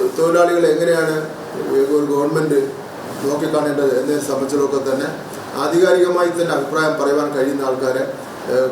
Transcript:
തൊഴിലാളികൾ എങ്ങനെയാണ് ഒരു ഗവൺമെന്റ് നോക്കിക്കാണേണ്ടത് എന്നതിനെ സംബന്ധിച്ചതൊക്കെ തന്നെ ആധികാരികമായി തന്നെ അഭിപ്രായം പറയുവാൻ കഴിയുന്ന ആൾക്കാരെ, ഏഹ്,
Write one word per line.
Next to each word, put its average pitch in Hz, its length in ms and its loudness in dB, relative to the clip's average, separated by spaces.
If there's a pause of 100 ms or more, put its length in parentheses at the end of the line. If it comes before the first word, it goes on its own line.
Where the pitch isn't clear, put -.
(200)
തൊഴിലാളികൾ 170 440 4 (100)
എങ്ങനെയാണ് 160 440 2 (800)
ഒരു 147 160 0
ഗവൺമെന്റ് 147 480 2 (640)
നോക്കിക്കാണേണ്ടത് 143 720 0
എന്നതിനെ 143 280 0
സംബന്ധിച്ചതൊക്കെ 135 520 0 (100)
തന്നെ 143 180 -2 (560)
ആധികാരികമായി 175 720 4
തന്നെ 165 220 0
അഭിപ്രായം 156 440 0
പറയുവാൻ 147 340 0
കഴിയുന്ന 139 340 0
ആൾക്കാരെ, 127 340 0 (480)
ഏഹ്, 127 200 2